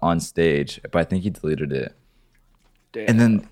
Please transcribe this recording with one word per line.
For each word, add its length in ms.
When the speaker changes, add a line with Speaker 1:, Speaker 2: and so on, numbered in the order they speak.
Speaker 1:
on 180
stage, 600
but 60
I 80
think 180
he 80
deleted 420
it. 220
Speaker 2:
Damn. 180
Speaker 1:
And 100
then 320